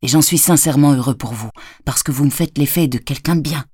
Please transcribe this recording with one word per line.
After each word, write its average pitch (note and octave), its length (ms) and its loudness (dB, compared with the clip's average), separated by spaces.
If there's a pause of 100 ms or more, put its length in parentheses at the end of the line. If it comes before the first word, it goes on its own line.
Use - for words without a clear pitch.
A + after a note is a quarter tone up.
Et - 60 -6
j'en D#3 160 4
suis E3+ 160 0
sincèrement C#3+ 540 4
heureux B2+ 220 0
pour A#2 180 -8
vous, A2+ 180 -10 (340)
parce - 160 -4
que - 100 -4
vous C#3 140 0
me C#3 60 4
faites E3 260 -4
l'effet D3 300 0
de B2 100 -4
quelqu'un C#3+ 380 -4
de E3 60 0
bien. D3 220 -6 (100)